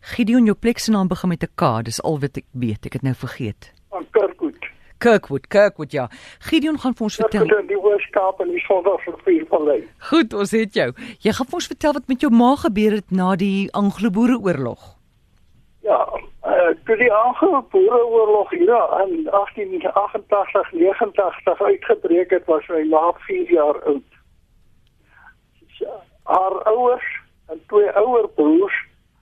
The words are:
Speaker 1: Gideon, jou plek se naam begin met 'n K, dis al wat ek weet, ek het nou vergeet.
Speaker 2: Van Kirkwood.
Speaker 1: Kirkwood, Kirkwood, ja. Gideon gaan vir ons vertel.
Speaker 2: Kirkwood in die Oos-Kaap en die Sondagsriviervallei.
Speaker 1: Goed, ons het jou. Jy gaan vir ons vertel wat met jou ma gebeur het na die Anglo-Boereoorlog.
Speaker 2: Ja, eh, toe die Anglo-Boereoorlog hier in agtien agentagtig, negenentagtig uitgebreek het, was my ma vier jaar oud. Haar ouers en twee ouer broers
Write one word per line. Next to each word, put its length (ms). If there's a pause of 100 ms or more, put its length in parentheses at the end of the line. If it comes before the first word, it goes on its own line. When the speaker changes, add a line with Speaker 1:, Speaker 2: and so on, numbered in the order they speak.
Speaker 1:
Gideon, 460
jou 80
plek 240
se 120
naam 180
begin 200
met 140
'n 120
K, 300
dis 180
al 180
wat 160
ek 140
weet, 360
ek 60
het 100
nou 120
vergeet. 580 (180)
Speaker 2:
Van 200
Kirkwood. 580 (300)
Speaker 1:
Kirkwood, 480
Kirkwood, 460
ja. 160 (300)
Gideon 400
gaan 160
vir 80
ons 140
vertel. 240
Speaker 2:
Kirkwood 200
in 60
die 160
Oos-Kaap 580
en 80
die 120
Sondagsriviervallei. 1300 (100)
Speaker 1:
Goed, 360
ons 160
het 240
jou. 180 (260)
Jy 140
gaan 140
vir 80
ons 120
vertel 260
wat 160
met 120
jou 120
ma 240
gebeur 360
het 180
na 260
die 360
Anglo-Boereoorlog. 1200 (840)
Speaker 2:
Ja, 260 (320)
eh, 300 (140)
toe 120
die 160
Anglo-Boereoorlog 1400
hier 560
in 240
agtien 640
agentagtig, 800
negenentagtig 880
uitgebreek 680
het, 160
was 220
my 160
ma 280 (140)
vier 240
jaar 320
oud. 320 (2000)
Haar 400
ouers 580 (260)
en 200
twee 260
ouer 360
broers 560 (380)